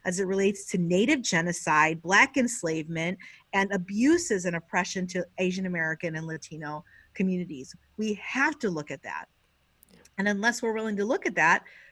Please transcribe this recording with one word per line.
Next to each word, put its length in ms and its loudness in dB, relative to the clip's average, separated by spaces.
as 140 -2
it 40 0
relates 460 0
to 80 0
Native 420 4
genocide, 800 2
Black 380 4
enslavement, 800 -2
and 200 0
abuses 720 2
and 100 -2
oppression 520 -4
to 180 -4
Asian 300 -2
American 500 -4
and 100 -8
Latino 560 -10
communities. 600 -4
We 160 -2
have 460 -2
to 100 0
look 200 -6
at 120 -10
that. 240 -10
And 100 2
unless 340 0
we're 100 0
willing 240 -2
to 80 0
look 220 0
at 80 -4
that, 300 4